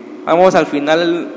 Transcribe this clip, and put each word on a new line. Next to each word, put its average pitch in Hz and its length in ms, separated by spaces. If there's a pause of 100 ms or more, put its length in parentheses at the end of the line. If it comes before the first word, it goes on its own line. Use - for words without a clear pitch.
(260)
vamos 175 300
al 165 100
final 160 720